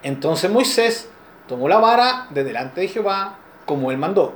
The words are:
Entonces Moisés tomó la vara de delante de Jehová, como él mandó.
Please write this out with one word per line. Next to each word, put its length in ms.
Entonces 480
Moisés 580
tomó 200
la 100
vara 520
de 140
delante 380
de 60
Jehová, 480
como 260
él 80
mandó. 380